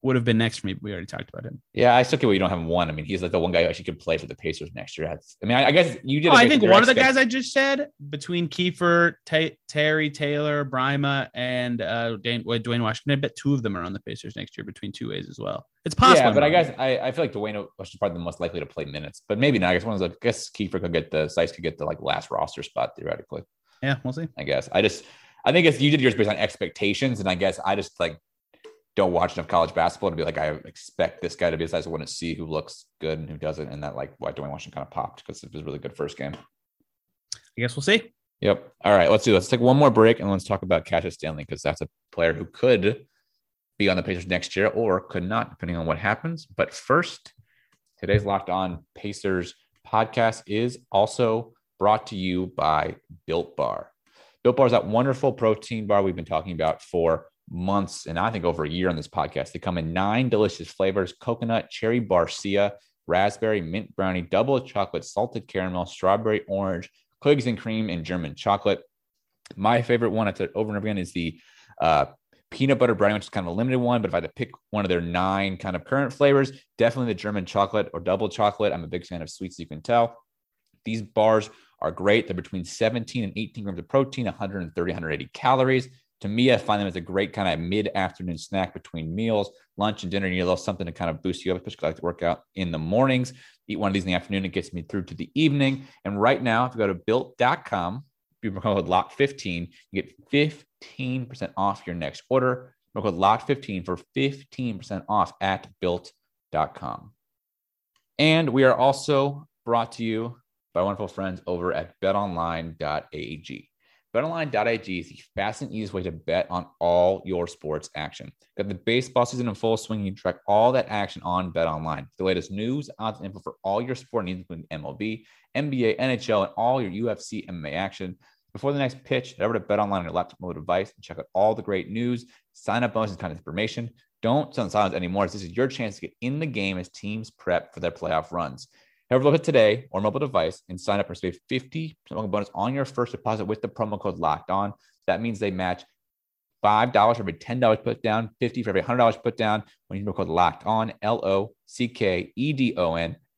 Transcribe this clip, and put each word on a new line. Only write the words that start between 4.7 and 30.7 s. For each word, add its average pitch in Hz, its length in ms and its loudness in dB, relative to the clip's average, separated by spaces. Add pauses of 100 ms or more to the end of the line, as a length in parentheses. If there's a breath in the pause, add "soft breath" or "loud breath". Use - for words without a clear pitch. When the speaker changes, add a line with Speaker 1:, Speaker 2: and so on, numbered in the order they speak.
Speaker 2:
next - 240 -12
year. 78 120 -6
That's, - 340 -14
I - 20 -4
mean, 117 120 4
I, 135 80 6
I 147 60 6
guess 156 340 4
you 139 160 0
did 165 80 4
Speaker 1:
Oh, 277 60 10
I 240 80 12
Speaker 2:
make 240 80 8
Speaker 1:
think 262 120 6
Speaker 2:
your 185 80 8
Speaker 1:
one 202 100 10
of 233 40 6
the 262 80 6
Speaker 2:
expect- 262 220 4
Speaker 1:
guys - 20 4
I 262 80 6
just 247 260 -2
said, 277 380 0 (200)
between 170 380 -4
Kiefer, 170 680 2 (100)
Ta-, 165 320 0 (100)
Terry 151 420 2
Taylor, 147 540 -2
Brima, 139 680 0
and, 123 480 -4
uh, 113 340 -2
Dwayne, 117 300 -4
Dwayne 117 360 -2
Washington, 110 300 -2
I 143 40 4
bet 135 200 -4
two 139 180 0
of 131 80 0
them 104 140 -2
are 87 60 -6
on 87 100 -6
the 98 80 -8
Pacers - 380 -12
next 98 200 -12
year 107 60 -10
between - 300 -12
two - 160 -8
ways 50 180 -8
as 50 100 -18
well. - 280 -8 (180)
It's 160 120 -6
possible. 202 340 8
Speaker 2:
Yeah, 107 40 2
but 143 100 6
I 151 60 4
Speaker 1:
Washington 165 280 2
Speaker 2:
guess - 20 -18
I, 131 280 0
I 131 40 -2
feel 147 140 -2
like - 80 -6
Dwayne 104 340 -6 (100)
Washington's - 220 -14
probably 90 200 -2
the 87 40 -8
most 85 160 -8
likely 87 220 -4
to - 40 -6
play 78 200 -8
minutes. 73 420 -12
But 104 100 0
maybe 127 220 4
not. 90 120 4
I - 20 4
guess 87 100 0
one 110 120 -4
of 95 40 -4
the, 87 120 -2
I - 100 -16
guess - 280 -2
Kiefer 95 300 -4
could 87 140 -4
get 78 180 0
the, 78 160 0
Sykes 82 240 0
could 87 120 -16
get 80 140 -4
the, - 60 -6
like, 78 180 -6
last - 300 -2
roster - 320 -6
spot - 320 -4
theoretically. - 460 -10 (420)
Speaker 1:
Yeah, 139 220 0
we'll 156 80 -4
see. 160 240 -8
Speaker 2:
I 69 60 -10
guess. 69 280 -2
I 95 100 4
just, - 220 0 (400 soft breath)
I - 80 2
think 165 160 6
it's, 127 140 4
you 143 100 4
did 147 80 4
yours 123 160 4
based 104 140 2
on 98 80 -2
expectations, 104 840 -2
and 95 80 -2
I 92 80 2
guess 92 300 0
I 95 100 2
just, - 240 -8
like, 82 180 -2 (840 loud breath)
don't 95 120 4
watch 87 260 0
enough 82 100 -6
college 82 260 2
basketball 85 380 0
to 80 40 -8
be 80 80 -2
like, 78 140 -2
"I 76 100 0 (180)
expect - 560 -4